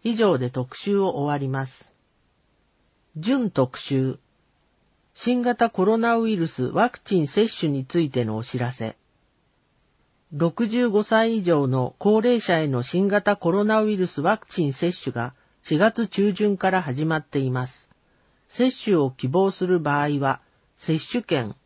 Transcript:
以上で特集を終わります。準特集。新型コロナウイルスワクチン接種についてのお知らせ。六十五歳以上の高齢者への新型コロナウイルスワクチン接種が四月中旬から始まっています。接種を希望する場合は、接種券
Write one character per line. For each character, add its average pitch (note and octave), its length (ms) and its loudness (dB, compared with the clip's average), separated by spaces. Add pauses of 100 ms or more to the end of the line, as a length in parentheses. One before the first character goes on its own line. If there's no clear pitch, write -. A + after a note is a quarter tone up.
以 A3+ 120 -2
上 G3+ 220 4
で B2 120 -2
特 B2+ 280 -6
集 G3+ 200 0
を F#3+ 200 0
終 C#3+ 100 -2
わ D3 100 0
り C3+ 120 -4
ま C3 160 -4
す。 - 300 -20 (1200)
準 A3+ 340 0
特 B2+ 260 0
集。 C3 420 -2 (960)
新 B3 280 -2
型 A#3+ 280 2
コ F#3 160 0
ロ A3 120 2
ナ A#3 200 2
ウ A3+ 120 0
イ G#3+ 60 0
ル E3 120 0
ス B2+ 180 -4
ワ G3+ 240 0
ク - 120 -12
チ F#3 180 0
ン D3 80 0
接 A3 200 2
種 D#3+ 240 -4
に C3 140 -4
つ F3 140 -2
い D#3 100 0
て B2+ 140 -2
の A2 140 -4
お A2 60 -6
知 - 160 -6
ら B2 120 -2
せ。 A2+ 260 -8 (1300)
六 E3 360 -2
十 A#3+ 220 0
五 G#3 140 2
歳 A3+ 340 2
以 G3 60 -2
上 D3+ 240 4
の B2+ 300 -2
高 G#3+ 240 2
齢 A#3+ 180 4
者 F3 200 0
へ D#3 80 0
の B2+ 160 0
新 F#3 240 0
型 G3+ 280 2
コ E3+ 160 0
ロ G3+ 120 2
ナ G#3+ 180 2
ウ G#3+ 80 0
イ G#3 80 0
ル F#3 100 0
ス - 140 -6
ワ G3 160 2
ク - 100 -20
チ - 180 -2
ン C#3 60 0
接 E3+ 260 -2
種 - 160 -8
が A#2+ 200 -4 (280)
四 D#3 160 -2
月 G#3+ 300 2
中 G3+ 280 0
旬 G#3 220 0
か F#3+ 140 0
ら F#3 100 0
始 C#3+ 240 -4
ま D#3+ 120 0
っ D3+ 80 -6
て - 140 -4
い C3 120 0
ま B2+ 160 -4
す。 - 220 -20 (580)
接 B3+ 240 2
種 G#3 240 0
を C#3 160 2
希 - 180 -6
望 F#3+ 220 2
す F#3 160 -4
る F3+ 140 2
場 D3 200 0
合 D3 200 0
は、 C3+ 180 0 (380)
接 D#3+ 280 -2
種 A#3+ 160 -4
券 B2 340 -4 (100)